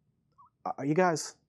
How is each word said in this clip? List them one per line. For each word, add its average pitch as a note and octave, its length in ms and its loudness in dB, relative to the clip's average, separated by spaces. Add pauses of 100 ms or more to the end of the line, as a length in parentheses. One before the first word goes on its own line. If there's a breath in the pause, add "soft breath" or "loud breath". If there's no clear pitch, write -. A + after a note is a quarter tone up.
(640)
Are, - 140 -8
are C3+ 80 -6
you D3 80 0
guys E3+ 440 0 (120)